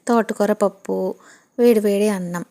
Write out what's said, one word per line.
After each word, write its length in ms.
తోటకూర 440
పప్పు, 600
వేడివేడి 500
అన్నం. 420